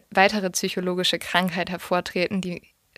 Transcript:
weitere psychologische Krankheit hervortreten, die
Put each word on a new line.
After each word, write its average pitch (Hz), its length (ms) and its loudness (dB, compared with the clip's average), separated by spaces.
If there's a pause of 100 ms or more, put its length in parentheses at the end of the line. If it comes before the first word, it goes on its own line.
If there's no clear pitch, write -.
(120)
weitere 196 380 4
psychologische 180 720 -2
Krankheit 175 500 0
hervortreten, 180 720 -2
die 180 220 -8 (340)